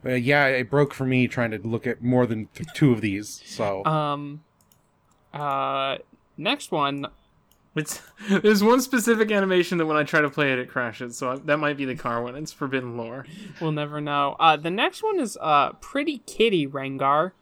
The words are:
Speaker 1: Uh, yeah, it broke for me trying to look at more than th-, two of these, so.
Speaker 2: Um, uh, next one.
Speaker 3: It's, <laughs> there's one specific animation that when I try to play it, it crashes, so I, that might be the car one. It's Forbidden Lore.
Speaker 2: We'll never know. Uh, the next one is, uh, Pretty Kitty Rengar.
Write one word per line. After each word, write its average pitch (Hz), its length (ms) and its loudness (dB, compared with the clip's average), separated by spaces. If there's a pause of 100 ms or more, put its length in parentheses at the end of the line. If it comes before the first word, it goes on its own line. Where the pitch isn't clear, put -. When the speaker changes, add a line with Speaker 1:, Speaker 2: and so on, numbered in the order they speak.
Speaker 1:
Uh, 127 60 -4
yeah, 135 360 2
it 127 240 0
broke 143 240 2
for 135 100 -4
me 127 240 4
trying 117 220 -2
to 110 80 -6
look 113 280 -4
at 117 160 -4
more 123 240 4
than 110 280 -4
th-, - 200 -12
two 139 180 6
of 113 80 2
these, 104 440 -4
so. 101 400 -4
Speaker 2:
Um, 147 580 -4 (920)
uh, 139 640 -2 (380)
next 240 360 -4
one. 143 340 -2 (680)
Speaker 3:
It's, - 260 -6 (200)
<laughs> 214 80 -12 (140)
there's 208 200 6
one 240 180 6
specific 226 500 2
animation 190 480 2
that 160 80 2
when 151 100 0
I 151 80 2
try 156 160 2
to 147 100 2
play 143 220 0
it, 127 60 0
it 123 120 -6
crashes, 120 480 -6
so 127 140 -4
I, 131 40 -6
that 147 220 0
might 147 180 -2
be 139 80 -4
the 131 120 -4
car 117 260 -4
one. 120 140 -8
It's 151 160 -12
Forbidden 127 440 -6
Lore. 120 300 -10 (340)
Speaker 2:
We'll 160 120 -2
never 147 280 -6
know. 143 400 0
Uh, 160 160 6
the 151 140 -4
next 262 320 -2
one 427 180 -2
is, 226 200 -4
uh, 147 340 2
Pretty 285 520 -6
Kitty 196 400 2
Rengar. 135 760 0